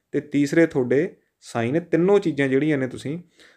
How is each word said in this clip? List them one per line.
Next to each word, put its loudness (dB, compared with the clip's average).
ਤੇ -2
ਤੀਸਰੇ 2
ਤੁਹਾਡੇ 0
ਸਾਈਨ, -4
ਇਹ 0
ਤਿੰਨੋਂ 2
ਚੀਜ਼ਾਂ -2
ਜਿਹੜੀਆਂ 0
ਨੇ -2
ਤੁਸੀਂ -8